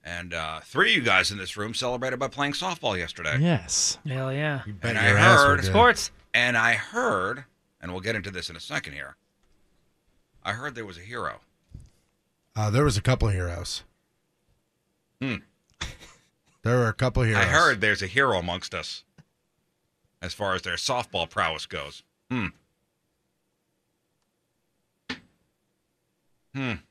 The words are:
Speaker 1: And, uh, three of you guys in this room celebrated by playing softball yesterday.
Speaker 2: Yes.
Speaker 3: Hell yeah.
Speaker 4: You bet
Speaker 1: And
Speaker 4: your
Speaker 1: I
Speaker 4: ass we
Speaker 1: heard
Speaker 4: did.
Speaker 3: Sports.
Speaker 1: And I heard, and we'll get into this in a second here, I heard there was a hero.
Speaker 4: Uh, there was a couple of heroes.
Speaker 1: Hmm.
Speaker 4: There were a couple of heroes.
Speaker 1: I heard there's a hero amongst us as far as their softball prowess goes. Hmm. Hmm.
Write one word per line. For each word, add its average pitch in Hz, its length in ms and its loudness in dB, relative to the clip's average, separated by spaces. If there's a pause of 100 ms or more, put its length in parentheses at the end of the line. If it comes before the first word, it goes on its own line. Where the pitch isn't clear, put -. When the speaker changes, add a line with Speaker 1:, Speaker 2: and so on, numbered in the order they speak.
Speaker 1:
And, 87 300 -10
uh, 80 280 -6
three 185 320 2
of 214 40 2
you 147 60 0
guys 95 280 6
in 101 80 -6
this 95 180 -10
room 107 180 -6
celebrated 123 440 -2
by 131 100 -2
playing 143 260 -2
softball 156 440 -2
yesterday. 82 400 -4
Speaker 2:
Yes. - 680 0
Speaker 3:
Hell 131 260 -4
yeah. 143 340 -4
Speaker 4:
You 107 60 -12
bet 113 240 -4
Speaker 1:
And 110 100 2
Speaker 4:
your 117 120 6
Speaker 1:
I - 20 4
Speaker 4:
ass 180 200 10
we 143 60 8
Speaker 1:
heard 143 140 6
Speaker 4:
did. - 60 -2
Speaker 3:
Sports. 214 440 4 (220)
Speaker 1:
And 123 240 2
I 113 160 4
heard, 131 720 -2 (380)
and 90 100 -10
we'll 92 80 -8
get 110 160 -4
into 101 140 -6
this 90 200 -10
in 82 60 -16
a 80 40 -16
second 147 340 -8
here, 69 220 -14 (1300)
I 101 120 -6
heard 131 200 -10
there 113 120 -12
was 92 120 -14
a 85 40 -20
hero. 95 380 -10 (1160)
Speaker 4:
Uh, 107 140 0
there 127 140 4
was 131 120 2
a 101 60 -2
couple 123 260 2
of 101 60 2
heroes. 87 480 -6 (1400)
Speaker 1:
Hmm. 131 160 -4 (1300)
Speaker 4:
There 120 160 2
were 117 100 4
a 107 60 0
couple 127 280 0
of 113 60 4
heroes. 113 160 4
Speaker 1:
I 113 40 2
heard 143 320 4
there's 101 220 2
a 98 40 -4
hero 113 320 2
amongst 87 360 -4
us - 300 -10 (1160)
as 90 120 -10
far 98 200 -2
as 92 80 -4
their 87 140 -4
softball 110 520 -4
prowess 80 380 -2
goes. 76 360 -12 (280)
Hmm. 120 160 -4 (4000)
Hmm. 131 180 -4 (180)